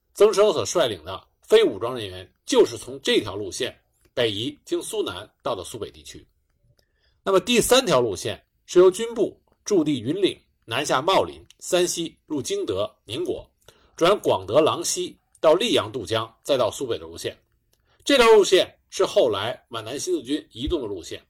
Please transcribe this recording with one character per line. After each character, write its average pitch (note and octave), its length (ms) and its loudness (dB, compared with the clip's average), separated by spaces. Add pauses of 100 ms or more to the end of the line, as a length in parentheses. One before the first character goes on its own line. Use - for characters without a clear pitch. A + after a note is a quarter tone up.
(140)
曾 G#3+ 180 6
生 G3 220 4
所 C3 100 -2
率 D3+ 240 0
领 G#2+ 160 -8
的 - 240 -12 (140)
非 A3 220 4
武 A#2+ 160 -2
装 A#2+ 160 -6
人 A2 120 -8
员 F#2 240 -16 (140)
就 A#3 200 4
是 A2+ 120 -6
从 C3 240 -16
这 A#3+ 180 0
条 G2+ 160 -8
路 G2+ 160 -10
线 A#2 240 -8 (380)
北 A#2+ 160 0
移 A2+ 340 -8
经 E3+ 180 -4
苏 G#3+ 200 -8
南 G2 260 -8 (140)
到 B2+ 140 -6
的 F2+ 80 -10
苏 A2 160 -14
北 G2 100 -10
地 D2+ 140 -20
区。 - 240 -20 (960)
那 G3 80 -4
么 F#3+ 80 6
第 A#3 220 0
三 C4 240 4
条 D3 160 2
路 G#2+ 140 -2
线 G2 280 -10 (220)
是 - 140 2
由 F#3 100 10
军 A3+ 240 -6
部 G3+ 260 -4 (240)
驻 F3+ 200 0
地 D3 180 -2
云 C#3+ 180 -6
岭 F3 180 -2 (280)
南 A#2 180 -4
下 D3+ 180 -2
茂 E3+ 220 2
林、 D2+ 160 -10 (200)
山 F3+ 280 0
西 E3+ 380 -8
入 D3 160 -6
经 G3 240 -6
德、 G2+ 260 -4 (140)
宁 C3 180 -8
国， F#2+ 240 -8 (480)
转 F3+ 240 2
广 G2 240 0
德、 G#2 160 0
郎 D3 240 2
溪 - 320 -6 (240)
到 D#3+ 160 4
溧 G#3+ 160 0
阳 A2 200 0
渡 G#2+ 120 -8
江， A2 400 -4
再 C#3+ 140 0
到 A2 140 0
苏 C#3 160 -8
北 G#2 100 -4
的 D#2+ 80 -12
路 E2 100 -18
线。 - 240 -10 (640)
这 C#4+ 140 2
条 A#3 140 8
路 G#3+ 120 10
线 F3+ 320 2 (140)
是 - 160 -2
后 D#3+ 240 4
来 G#2 400 -4
皖 A2 160 -8
南 C3 140 -8
新 - 160 -4
四 D3+ 80 -4
军 C#3+ 280 -4
移 A#2 160 -10
动 E3+ 140 -2
的 A2+ 60 -8
路 F#2+ 160 -10
线。 F#2+ 260 -14